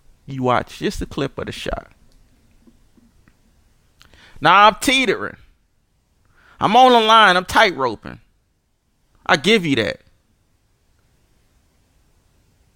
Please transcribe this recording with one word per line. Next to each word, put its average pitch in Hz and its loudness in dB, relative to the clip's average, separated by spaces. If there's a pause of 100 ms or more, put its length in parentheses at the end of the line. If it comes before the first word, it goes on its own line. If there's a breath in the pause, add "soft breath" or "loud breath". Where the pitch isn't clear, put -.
(260)
you 135 -12
watched 123 -4
just - -8
a - -8
clip - -10
of - -10
the 104 -12
shot. - -12 (2500 soft breath)
Now 190 6
I'm 214 2
teetering. 226 -4 (1200 soft breath)
I'm 202 0
on 254 6
the 233 4
line. 220 4
I'm 185 -4
tightroping. 131 -4 (1080)
I 180 0
give 180 0
you 139 0
that. 98 -4 (2750)